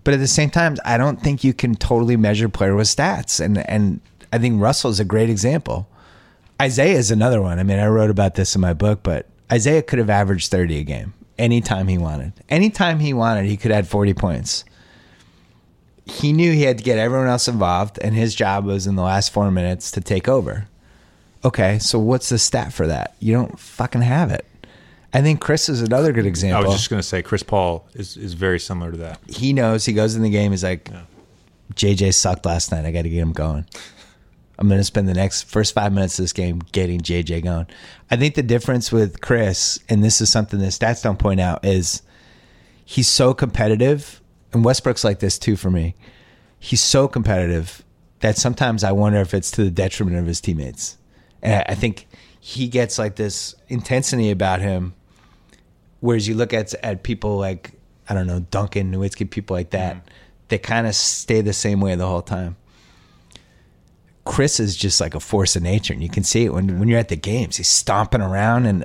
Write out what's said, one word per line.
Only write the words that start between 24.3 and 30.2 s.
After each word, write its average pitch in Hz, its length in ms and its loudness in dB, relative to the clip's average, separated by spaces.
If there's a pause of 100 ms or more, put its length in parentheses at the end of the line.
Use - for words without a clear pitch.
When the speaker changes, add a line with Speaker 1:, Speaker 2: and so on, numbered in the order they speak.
Speaker 1:
it. - 160 -6 (640)
I 131 100 4
think 151 180 2
Chris 156 280 0
is 131 120 -2
another 127 320 2
good 113 140 2
example. 95 380 0
Speaker 2:
I 95 40 2
was 98 100 2
just - 120 -2
gonna 104 120 -2
say 90 200 -4
Chris - 200 -4
Paul 87 520 -2
is, 104 220 -12
is 90 180 -10
very 90 240 0
similar 87 340 -8
to 85 60 -10
that. 82 200 -12 (100)
Speaker 1:
He 135 240 -2
knows. 113 320 2
He 120 80 0
goes 107 240 2
in 113 60 0